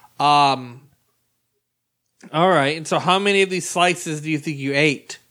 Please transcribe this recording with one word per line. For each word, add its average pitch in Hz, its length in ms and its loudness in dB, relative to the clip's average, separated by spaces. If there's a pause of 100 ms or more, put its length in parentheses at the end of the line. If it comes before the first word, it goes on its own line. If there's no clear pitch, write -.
(200)
Um, 135 640 2 (1500)
all 170 160 4
right. 151 280 2
And 160 100 -12
so 175 120 -2
how 180 200 0
many 202 220 2
of 190 80 0
these 180 180 -6
slices 175 540 -2
do 156 80 -8
you 156 80 -2
think 147 200 -8
you 139 180 -6
ate? 143 440 -2 (120)